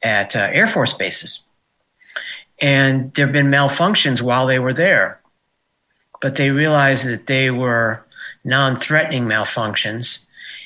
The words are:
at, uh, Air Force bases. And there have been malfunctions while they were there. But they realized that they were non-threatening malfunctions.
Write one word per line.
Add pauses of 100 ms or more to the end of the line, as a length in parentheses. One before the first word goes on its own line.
at,
uh,
Air
Force
bases. (1160)
And
there
have
been
malfunctions
while
they
were
there. (1000)
But
they
realized
that
they
were (380)
non-threatening
malfunctions. (480)